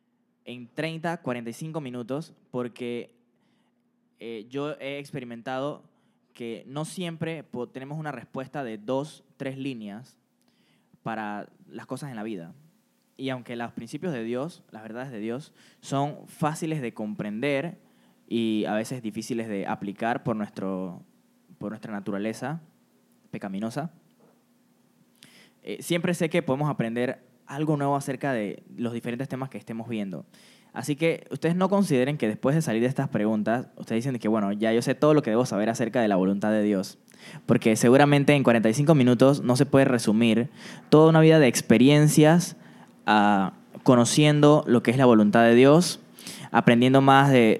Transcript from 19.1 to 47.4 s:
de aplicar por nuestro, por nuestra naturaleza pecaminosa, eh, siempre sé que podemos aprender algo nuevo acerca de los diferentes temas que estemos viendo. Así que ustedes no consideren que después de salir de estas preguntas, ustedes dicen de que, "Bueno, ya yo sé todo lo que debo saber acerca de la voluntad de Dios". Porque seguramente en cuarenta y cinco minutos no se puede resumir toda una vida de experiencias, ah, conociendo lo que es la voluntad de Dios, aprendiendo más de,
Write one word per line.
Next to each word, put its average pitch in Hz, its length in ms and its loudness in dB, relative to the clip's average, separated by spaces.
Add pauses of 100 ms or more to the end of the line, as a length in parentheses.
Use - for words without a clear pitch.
de 98 180 -8
aplicar 107 580 -6
por 113 120 -4
nuestro, 95 640 -8 (580)
por 104 120 -10
nuestra 110 220 -14
naturaleza 110 680 -8 (720)
pecaminosa, 113 600 -8 (1700)
eh, - 180 -10
siempre 170 320 -2
sé 165 160 -2
que 165 140 -2
podemos 147 260 -4
aprender 120 560 -4 (220)
algo 151 320 -4
nuevo 143 180 0
acerca 139 360 -6
de 104 300 -6 (140)
los 117 160 -6
diferentes 120 360 -8
temas 131 200 -10
que - 80 -18
estemos 113 320 -12
viendo. 101 380 -8 (460)
Así 131 220 -6
que 160 360 -4
ustedes 165 260 -4
no 185 140 0
consideren 151 480 0
que 113 100 -2
después 127 260 -2
de 165 60 2
salir 113 220 -2
de 127 60 0
estas 135 200 -4
preguntas, 110 680 -2
ustedes 113 240 -6
dicen 135 120 -6
de 120 60 -6
que, 107 100 -4
"Bueno, 104 240 0
ya 113 220 0
yo 120 80 2
sé 131 120 -2
todo 151 200 4
lo 143 80 4
que 113 80 -4
debo 120 160 2
saber 107 240 -2
acerca 117 320 -2
de 107 60 0
la 98 80 2
voluntad 98 340 0
de 107 120 0
Dios". 98 360 -2 (480)
Porque 110 300 2
seguramente 143 580 4
en 139 80 2
cuarenta 113 260 2
y 110 60 0
cinco 147 200 4
minutos 131 480 4
no 123 140 0
se 139 80 2
puede 135 220 4
resumir 117 640 2 (400)
toda 156 180 8
una 160 120 6
vida 160 180 8
de 143 80 6
experiencias, 151 1120 4 (500)
ah, 104 480 2 (300)
conociendo 147 800 4
lo 117 160 2
que 120 80 0
es 123 80 0
la 135 80 6
voluntad 110 380 6
de 117 100 6
Dios, 143 440 6 (520)
aprendiendo 123 500 4
más 139 300 6
de, 117 300 6